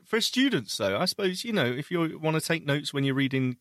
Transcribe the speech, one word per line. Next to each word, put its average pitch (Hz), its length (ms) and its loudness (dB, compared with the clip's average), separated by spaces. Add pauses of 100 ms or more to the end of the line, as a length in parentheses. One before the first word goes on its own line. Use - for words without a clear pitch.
for 220 140 0
students, 233 560 0
though, 98 220 2
I 165 60 0
suppose, 185 400 -2
you 233 80 -4
know, 160 140 2
if 123 240 -4
you 165 320 0
wanna 156 180 2
take 165 240 -2
notes 143 300 -2
when 139 100 0
you're 135 120 2
reading 131 440 2